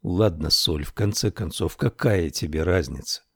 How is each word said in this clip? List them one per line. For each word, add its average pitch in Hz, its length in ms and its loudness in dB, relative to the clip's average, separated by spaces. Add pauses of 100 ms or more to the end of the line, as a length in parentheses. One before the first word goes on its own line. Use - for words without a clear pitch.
«Ладно, 90 460 0
Соль, 73 360 0
в - 100 -12
конце 104 360 0
концов, 107 460 -4
какая 98 540 2
тебе 78 320 -2
разница?» 80 640 0 (120)